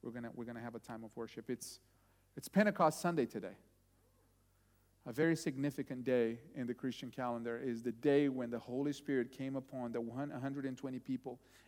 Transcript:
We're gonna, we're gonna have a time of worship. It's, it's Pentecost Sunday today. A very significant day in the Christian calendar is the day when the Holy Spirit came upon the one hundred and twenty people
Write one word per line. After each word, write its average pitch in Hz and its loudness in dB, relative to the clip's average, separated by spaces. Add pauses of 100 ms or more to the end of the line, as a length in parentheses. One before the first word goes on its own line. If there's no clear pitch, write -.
We're 117 -8
gonna, 117 -10
we're 117 -8
gonna 117 -8
have 117 -8
a 113 -6
time 113 -10
of 110 -14
worship. 113 -8
It's, - -4 (560)
it's 139 -10
Pentecost 190 4
Sunday 170 4
today. 98 -6 (1500)
A 123 -8
very 160 4
significant 139 -2
day 120 4 (180)
in 123 -4
the 123 0
Christian 127 -4
calendar 117 -2
is 120 -2
the 117 -2
day 143 6
when 127 -2
the 117 -2
Holy 139 -2
Spirit 135 0
came 135 -6
upon 131 -6
the 117 -2
one 123 -4
hundred 139 -4
and 131 -4
twenty 127 -6
people 127 -4 (280)